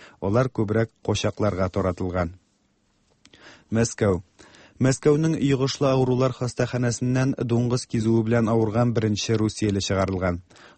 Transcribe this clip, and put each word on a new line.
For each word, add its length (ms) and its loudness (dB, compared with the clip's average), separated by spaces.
Алар 280 0
күбрәк 400 -2
качакларга 640 -2
таратылган. 640 -4
Мәскәү. 540 0
Мәскәүнең 560 2
йогышлы 540 0
авырулар 420 2
хастаханәсеннән 1040 -2
дуңгыз 480 0
кизүе 400 2
белән 240 2
авырган 440 2
беренче 440 0
русияле 420 0
чыгарылган. 640 -2